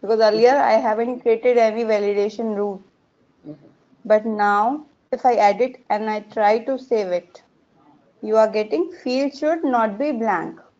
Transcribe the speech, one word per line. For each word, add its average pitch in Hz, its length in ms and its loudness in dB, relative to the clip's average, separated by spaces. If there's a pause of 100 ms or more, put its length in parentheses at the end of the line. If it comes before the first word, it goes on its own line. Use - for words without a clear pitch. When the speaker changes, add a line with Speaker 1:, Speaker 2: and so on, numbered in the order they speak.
Speaker 1:
because 220 180 -2
earlier 220 360 4
I 240 180 2 (160)
haven't 233 320 -4
created 240 360 2
any 226 260 0
validation 208 720 -2
rule. 202 260 -6 (680)
Speaker 2:
Mm-hmm. - 200 -20 (380)
Speaker 1:
But 214 200 2
now, 214 600 0 (260)
if 247 140 -4
I 247 80 4
edit 214 560 0
and 214 200 -2
I 214 120 -6
try 214 380 0
to 262 200 -6
save 220 280 -2
it, 180 360 -8 (760)
you 214 160 0
are 220 100 6
getting 220 440 -2 (120)
field 269 340 -2
should 330 260 -2
not 226 360 0
be 294 120 -2
blank. 196 480 -4 (200)